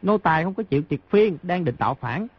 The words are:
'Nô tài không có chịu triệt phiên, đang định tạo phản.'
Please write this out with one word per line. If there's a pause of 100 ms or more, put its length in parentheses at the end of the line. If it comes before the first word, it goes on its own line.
'Nô
tài
không
có
chịu
triệt (100)
phiên,
đang
định
tạo
phản.' (120)